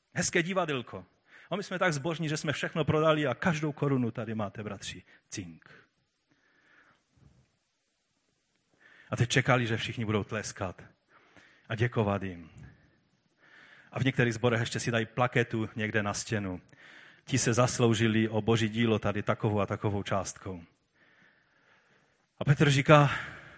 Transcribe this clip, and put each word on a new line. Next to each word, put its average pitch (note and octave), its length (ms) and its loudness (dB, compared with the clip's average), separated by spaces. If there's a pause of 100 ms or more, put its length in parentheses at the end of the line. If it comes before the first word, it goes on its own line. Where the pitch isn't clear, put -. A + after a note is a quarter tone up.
(120)
Hezké - 300 2
divadelko. D3+ 640 -4 (440)
A F3 60 -4
my G3+ 60 -8
jsme F#3 160 -8
tak F#3 140 2
zbožní, D#3 360 -4
že D3+ 80 -4
jsme D3+ 160 -2
všechno D#3 320 -4
prodali D#3 420 2
a B2 80 -2
každou D3+ 380 -2
korunu C3+ 380 0
tady A2+ 240 -8
máte, G#2+ 280 -6
bratři. G2 400 -12 (260)
Cink. E2 420 -14 (3500)
A A#2+ 60 -4
teď A#2+ 140 0
čekali, B2+ 360 2
že A2 100 -2
všichni A#2 280 -6
budou G#2 200 0
tleskat G2 580 -8 (880)
a A#2 60 -4
děkovat G#2 480 0
jim. E2+ 280 -12 (1400)
A - 80 -8
v A#2 40 0
některých B2 300 2
sborech A#2 260 2
ještě A2+ 200 -4
si - 100 -2
dají A2+ 160 0
plaketu A#2 680 0
někde G#2+ 260 -2
na G2+ 120 -2
stěnu. F#2+ 460 -6 (640)
"Ti C3 140 0
se A#2+ 160 2
zasloužili A2+ 720 4
o G#2+ 140 -2
Boží A2 260 2
dílo A2 300 0
tady G2+ 240 -2
takovou G#2+ 380 0
a F#2+ 60 0
takovou G2+ 360 -4
částkou." F#2 640 -6 (1700)
A - 60 -8
Petr C#3+ 260 6
říká: C#3+ 400 8 (480)